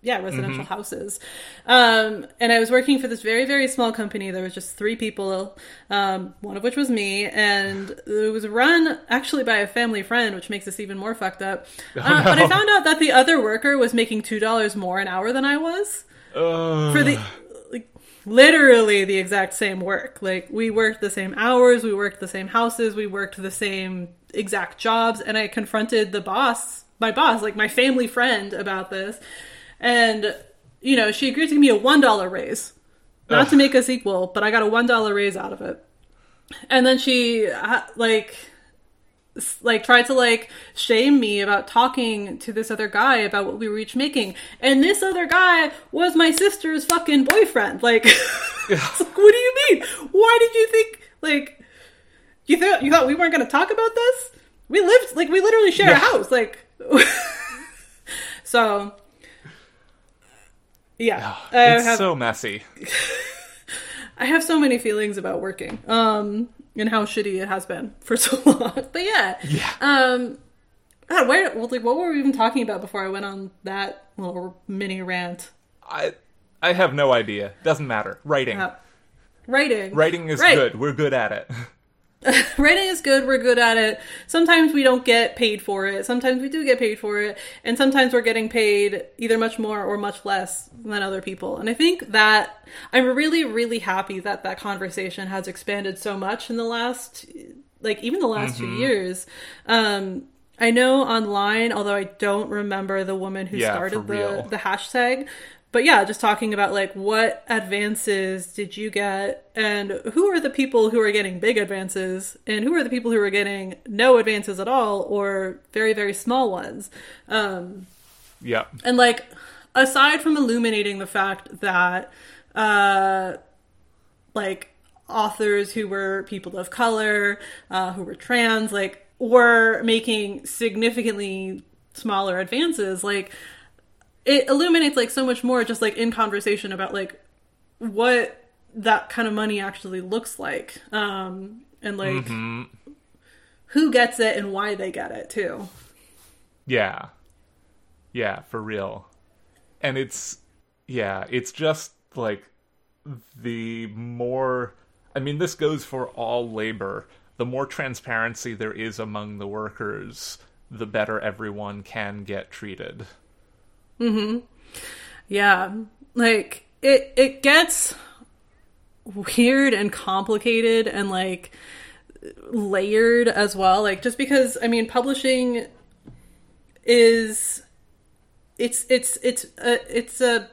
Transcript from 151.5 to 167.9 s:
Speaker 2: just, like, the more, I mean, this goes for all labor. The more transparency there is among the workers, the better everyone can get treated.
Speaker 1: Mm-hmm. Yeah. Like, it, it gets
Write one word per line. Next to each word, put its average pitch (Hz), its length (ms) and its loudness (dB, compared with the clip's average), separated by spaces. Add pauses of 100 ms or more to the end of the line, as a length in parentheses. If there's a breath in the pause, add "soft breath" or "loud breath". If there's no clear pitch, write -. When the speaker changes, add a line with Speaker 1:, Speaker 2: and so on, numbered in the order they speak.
Speaker 2:
just, 156 400 -6 (220)
like, 107 300 -8 (920)
the 113 520 -10
more, 123 840 -6 (400)
I 139 60 -6
mean, 147 180 -6
this 175 160 -4
goes 151 300 -4
for 131 240 -10
all 120 420 -6
labor. 107 580 -8 (280 soft breath)
The 123 80 -4
more 127 220 -6
transparency 117 880 -8
there 110 180 -10
is 110 260 -10
among 104 400 -10
the 101 80 -12
workers, 104 920 -12 (320 soft breath)
the 113 160 -10
better 107 340 -4
everyone 101 640 -10
can 104 420 -12
get 98 260 -12
treated. - 560 -16 (920)
Speaker 1:
Mm-hmm. 220 380 -2 (880 loud breath)
Yeah. 196 460 2 (400)
Like, 226 500 0 (180)
it, 269 340 4
it 269 260 2
gets 311 520 2 (1080 loud breath)